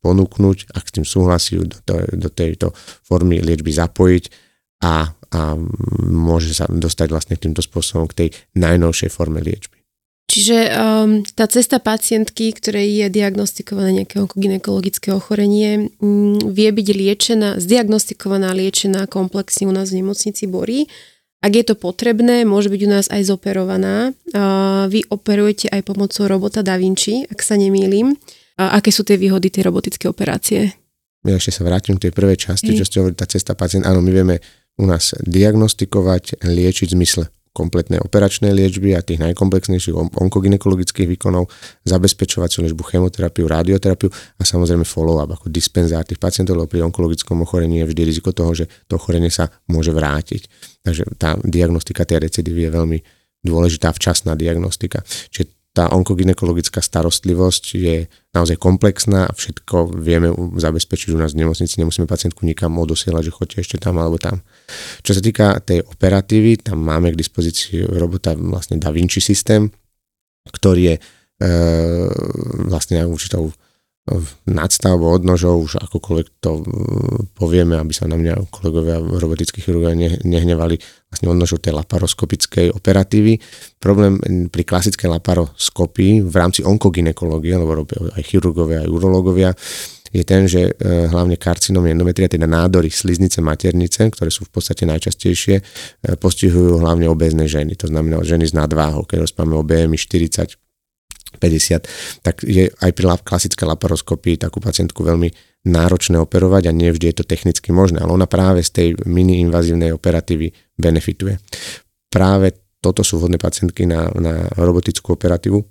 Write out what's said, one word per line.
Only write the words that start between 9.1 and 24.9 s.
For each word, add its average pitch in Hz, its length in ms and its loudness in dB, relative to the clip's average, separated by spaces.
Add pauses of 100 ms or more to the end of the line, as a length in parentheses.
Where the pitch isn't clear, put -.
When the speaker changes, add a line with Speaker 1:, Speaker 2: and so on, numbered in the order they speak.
Speaker 1:
liečby. - 340 -8 (520)
Speaker 2:
Čiže, 226 320 2
ehm, 220 640 2 (160)
tá 220 80 2
cesta 247 320 0
pacientky, 220 720 -2
ktorej 208 360 -4 (120)
je 208 160 0
diagnostikované 196 880 -2
nejaké 190 160 -6
onkogynekologické 196 960 -2
ochorenie, 208 720 0 (160)
mm, 208 480 2
vie 208 240 2
byť 202 160 -2
liečená, 202 580 0 (140)
zdiagnostikovaná, 196 880 0
liečená 190 560 -2
komplexne 190 640 -4
u - 20 0
nás 190 220 -2
v 185 80 -2
nemocnici 202 480 -4
Bory. 226 400 -2 (560)
Ak 202 80 2
je 233 80 4
to 220 160 0
potrebné, 233 640 0
môže 202 320 2
byť 190 80 -4
u 208 80 2
nás 202 160 2
aj 202 160 -2
zoperovaná. 190 880 -2 (240)
A 196 560 0